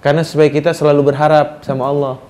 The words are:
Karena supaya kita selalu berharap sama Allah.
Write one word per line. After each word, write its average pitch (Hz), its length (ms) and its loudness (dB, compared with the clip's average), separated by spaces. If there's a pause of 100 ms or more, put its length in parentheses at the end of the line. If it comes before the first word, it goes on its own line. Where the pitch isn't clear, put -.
Karena 147 180 2
supaya 151 300 0
kita 151 240 -2
selalu 147 340 2
berharap 151 540 0
sama 135 240 -4
Allah. 139 420 -4